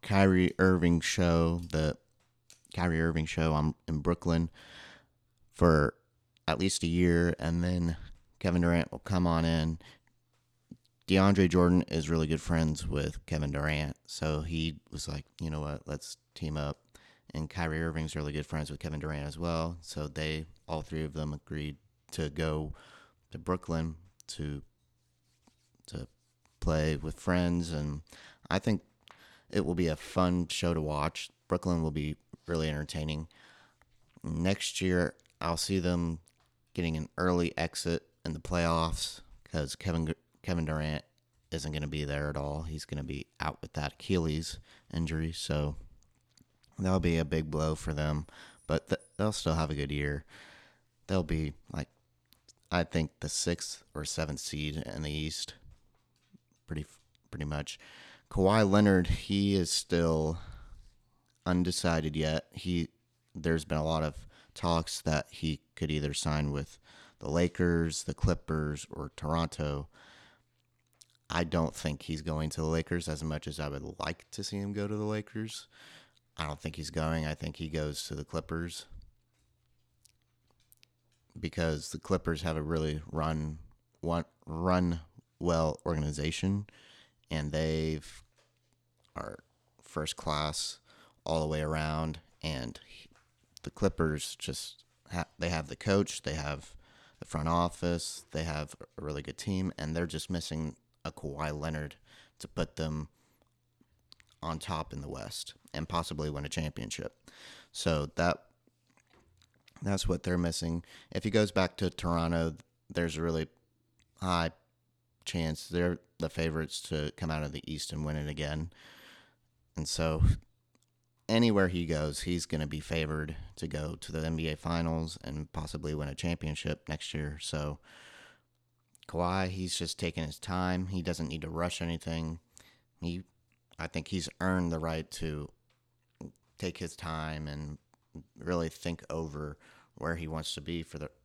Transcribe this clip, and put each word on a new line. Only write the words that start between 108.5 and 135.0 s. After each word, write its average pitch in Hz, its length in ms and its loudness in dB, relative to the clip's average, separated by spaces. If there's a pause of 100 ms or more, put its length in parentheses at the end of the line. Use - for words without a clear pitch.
that's 98 260 0
what 87 180 0
they're 90 120 2
missing. 85 480 0 (260)
If - 140 -4
he 110 60 2
goes 107 200 4
back 92 280 2
to 95 100 2
Toronto, 82 680 2 (340)
there's 85 260 0
a 80 60 -2
really 80 240 2 (720)
high 87 300 2 (720)
chance 80 440 -2
they're 87 320 0 (180)
the 80 100 -2
favorites 80 540 -2
to 76 340 -2
come 80 140 -4
out 78 140 -2
of 71 80 -6
the - 120 -10
East - 280 -6
and 76 120 -4
win 76 120 -2
it 73 120 -4
again. 76 420 -4 (1080)
And 78 120 -4
so 78 360 2 (1040)
anywhere 110 400 6
he 87 180 0
goes, 76 360 0
he's 87 220 -2
gonna 76 220 -2
be 76 140 -4
favored 76 560 -4 (200)
to 82 120 -8
go 76 260 -4
to - 180 -14
the 80 140 -2
N 82 100 0
B 80 120 -2
A 76 80 -2
Finals 82 680 -2
and 76 300 -8
possibly 78 420 -6
win 76 140 -4
a 71 60 -8
championship 80 720 -4
next - 260 -6
year. 73 260 -4
So 76 380 -4 (1300)
Kawhi, 90 420 0
he's 92 260 -4
just - 240 -4
taking 82 260 -2
his 76 140 -8
time. 92 500 -2
He 95 120 -2
doesn't 82 280 -2
need 78 120 -6
to 80 80 -6
rush 85 320 -2
anything. 82 600 -4 (600)
He, 87 220 -4 (560)
I 82 80 -6
think 80 220 -6
he's 85 200 -2 (100)
earned 92 320 2
the 80 80 -2
right 80 340 -4